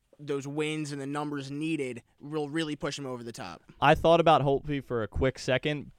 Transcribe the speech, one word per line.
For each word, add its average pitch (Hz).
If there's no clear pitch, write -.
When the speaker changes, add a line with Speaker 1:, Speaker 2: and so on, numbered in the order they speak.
Speaker 1:
those 139
wins 151
and 143
the 139
numbers 143
needed 143
will 147
really 151
push -
him 139
over 123
the 117
top. 90
Speaker 2:
I 147
thought 165
about 160
Holtby 143
for 120
a 104
quick -
second, 143